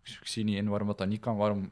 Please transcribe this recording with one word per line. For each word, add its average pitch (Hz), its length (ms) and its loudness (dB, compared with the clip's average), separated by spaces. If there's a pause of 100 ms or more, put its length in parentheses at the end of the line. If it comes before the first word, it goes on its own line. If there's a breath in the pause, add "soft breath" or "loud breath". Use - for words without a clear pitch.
Ik, - 180 -16
ik - 60 -14
zie 110 180 -2
niet 104 120 2
in 104 120 0
waarom 104 180 2
dat, 104 120 -2
dat 95 100 0
niet 107 120 -2
kan, 110 160 0
waarom 101 360 2